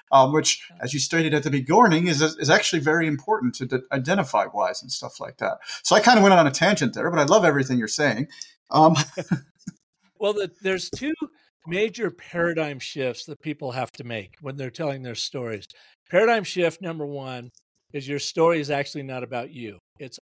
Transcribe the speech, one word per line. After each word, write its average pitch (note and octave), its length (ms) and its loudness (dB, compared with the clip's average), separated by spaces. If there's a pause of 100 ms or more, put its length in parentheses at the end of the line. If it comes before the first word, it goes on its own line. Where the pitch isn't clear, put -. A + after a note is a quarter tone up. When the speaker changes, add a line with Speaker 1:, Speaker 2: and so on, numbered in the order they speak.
(120)
Speaker 1:
um, C3+ 220 6
which, - 360 0
Speaker 2:
Yeah. - 140 -20
Speaker 1:
as B2+ 100 -6
you D3 60 -4
stated D#3+ 340 0
at D3 100 0
the D3 60 -4
beginning, E3 580 4
is, D3 140 0
is D#3 280 0
actually F3+ 320 2
very D#3+ 260 2
important G#3+ 480 -2
to C3 100 -8
d-, B2+ 120 -2 (160)
identify C3+ 540 0
whys F#2 340 -4
and - 100 -14
stuff - 300 -12
like - 160 -14
that. - 220 -4 (240)
So F3+ 120 4
I G#3+ 60 6
kinda A#3 200 8
went G3 120 8
on E3 120 8
a C#3 60 2
tangent D#3+ 420 0
there, B2+ 160 -2
but E3 100 0
I C#3+ 40 4
love F3+ 220 6
everything C3+ 340 2
you're G#2+ 80 -2
saying. C#3 400 -2 (420)
Um, A#3+ 260 6 (200)
<laughs> - 1040 -10
Speaker 2:
Well, G#3 140 0
the, G3+ 180 -6 (100)
there's F#3+ 280 -4
two D4+ 240 -6 (520)
major G3 460 -4
paradigm D#3+ 680 -4
shifts B2+ 460 -8
that D3+ 160 -16
people D3 300 -8
have B2 220 -6
to B2+ 100 -14
make A2+ 380 -10
when C#3 160 -12
they're C3 140 -10
telling C#3 320 -6
their A#2+ 120 -12
stories. A2+ 520 -8 (420)
Paradigm A3 340 2
shift E3 380 -2
number E3 240 -8
one C3 440 -12 (440)
is C#3 140 -10
your C#3+ 120 -4
story E3 400 2
is C#3+ 100 -6
actually C#3+ 340 -6
not C3 200 -10
about B2 280 -8
you. A2+ 260 -14 (200)
It's C3+ 220 -16 (120)